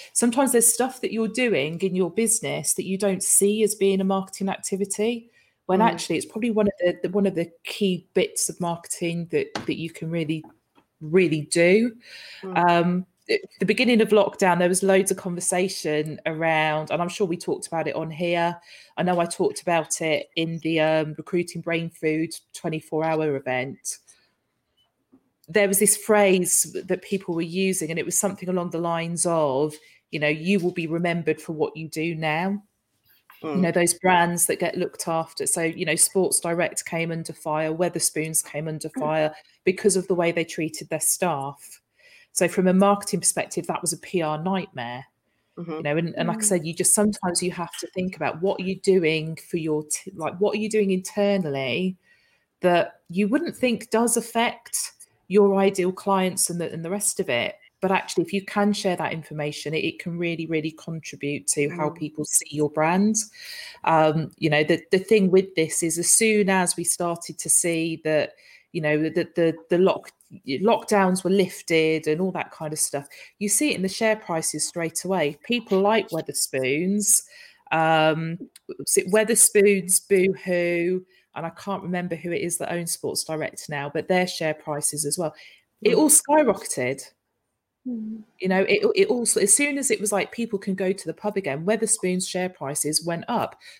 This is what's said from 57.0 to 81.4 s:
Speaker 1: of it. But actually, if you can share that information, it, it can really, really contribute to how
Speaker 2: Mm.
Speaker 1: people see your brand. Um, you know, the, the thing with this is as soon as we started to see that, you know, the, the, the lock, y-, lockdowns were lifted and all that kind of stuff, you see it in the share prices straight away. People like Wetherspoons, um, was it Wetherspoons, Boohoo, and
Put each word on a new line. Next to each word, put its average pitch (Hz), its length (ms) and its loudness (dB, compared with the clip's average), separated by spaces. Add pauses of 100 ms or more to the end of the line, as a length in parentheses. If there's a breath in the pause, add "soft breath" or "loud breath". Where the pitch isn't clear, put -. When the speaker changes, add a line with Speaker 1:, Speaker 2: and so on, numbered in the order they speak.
Speaker 1:
of 185 100 -2
it. 117 280 0 (240 soft breath)
But 190 100 0
actually, 180 340 -2
if - 80 -12
you 196 120 -2
can 208 280 0
share 196 220 0
that 175 180 -4
information, 151 640 -8
it, 160 100 0
it 160 140 -4
can 170 180 -8
really, 170 300 -4
really 160 240 -2
contribute 151 800 -8
to 143 220 0
how 160 200 -2
Speaker 2:
Mm. 165 60 -14
Speaker 1:
people 151 280 -8
see - 260 0
your 147 200 0
brand. 180 460 2 (680 loud breath)
Um, 156 560 2
you 156 120 2
know, 147 120 4
the, 160 180 2 (120)
the 190 80 4
thing 190 320 4
with 190 240 4
this 160 260 0
is 165 160 -2
as 175 140 0
soon 214 360 4
as 185 280 2
we 175 80 -4
started 170 540 -4
to 165 120 -6
see 165 540 0
that, 151 300 0 (360 soft breath)
you 170 120 -6
know, 151 200 2
the, 160 320 -2
the, 165 220 2 (120)
the 175 100 4
lock, - 340 2 (180)
y-, - 320 -6
lockdowns 190 640 2
were 180 60 0
lifted 160 760 2
and 156 140 0
all 185 120 -2
that 170 180 -8
kind 151 220 -10
of 151 60 -8
stuff, - 300 -4 (300 loud breath)
you 208 100 -2
see 294 240 2
it - 40 -2
in 185 60 -4
the 190 60 0
share 214 280 2
prices 160 500 -4
straight 165 380 -6
away. 170 400 -2
People 226 360 0
like 202 300 2
Wetherspoons, 160 1120 0 (500 loud breath)
um, 160 680 2 (300)
was - 280 -2
it 190 140 0
Wetherspoons, 202 960 4
Boohoo, 180 920 2 (360 soft breath)
and 160 100 -8